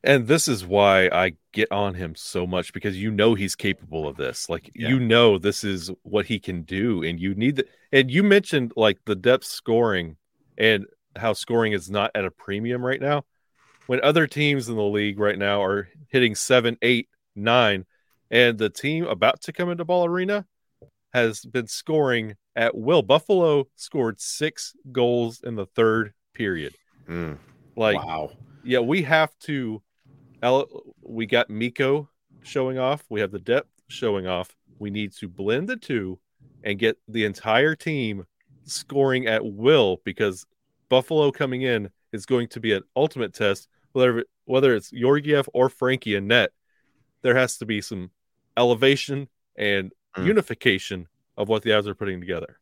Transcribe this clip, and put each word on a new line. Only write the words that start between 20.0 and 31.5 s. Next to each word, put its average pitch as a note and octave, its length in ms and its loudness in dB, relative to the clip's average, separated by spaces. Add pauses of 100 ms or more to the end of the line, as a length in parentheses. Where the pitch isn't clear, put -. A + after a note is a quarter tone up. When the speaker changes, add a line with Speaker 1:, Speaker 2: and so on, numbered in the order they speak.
Speaker 1:
Arena F#3 420 -4 (680)
has A#2 320 0
been A#2+ 220 -6
scoring B2 680 -2 (180)
at A#2 220 0
will. C#3 260 2
Buffalo D3+ 640 2 (100)
scored A2+ 440 -4
six - 540 -8 (180)
goals A#2+ 500 0
in A#2+ 140 -10
the G2 100 -8
third A2 460 0 (220)
period. F2 400 -4 (340)
Speaker 2:
Mm. E2 300 -8 (360)
Speaker 1:
Like, A2 220 0
Speaker 2:
Wow. D#2 340 -8 (320)
Speaker 1:
yeah, B2+ 180 0
we D3+ 220 0
have D#3 380 2
to. A#2+ 420 -8 (600)
Ele-, - 600 -2
we A2+ 240 -8
got A#2 240 2